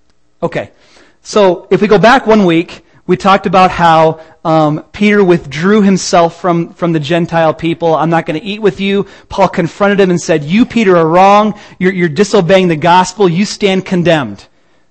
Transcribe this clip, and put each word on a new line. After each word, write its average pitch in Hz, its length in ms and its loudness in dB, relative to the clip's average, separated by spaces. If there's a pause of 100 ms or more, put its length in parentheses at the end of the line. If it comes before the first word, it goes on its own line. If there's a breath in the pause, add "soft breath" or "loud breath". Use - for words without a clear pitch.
(420)
Okay, 143 300 -8 (520 soft breath)
so 190 460 0
if 185 100 0
we 208 80 -2
go 202 100 2
back 240 280 2
one 214 180 2
week, 165 400 -2 (220 soft breath)
we 180 100 0
talked 196 300 0
about 185 240 2
how, 160 500 2 (240 loud breath)
um, 156 480 -2
Peter 208 320 2
withdrew 175 560 0
himself 180 580 0
from, 170 360 -4
from 170 180 -4
the 156 80 -2
Gentile 165 540 -2
people. 165 400 -4
"I'm 156 160 -2
not 165 160 -2
gonna 180 160 -6
eat 208 180 -10
with 202 180 -2
you." 196 280 -2 (240 loud breath)
Paul 185 180 0
confronted 202 520 -2
him 185 100 2
and 175 100 0
said, 160 240 -2
"You, 208 220 0
Peter, 196 320 0
are 165 100 0
wrong. 196 500 2 (200 loud breath)
You're, 185 160 -2
you're 175 160 -2
disobeying 190 580 2
the 165 80 -2
gospel. 180 500 0
You 180 200 0
stand 190 400 -2
condemned." 156 600 -2 (440)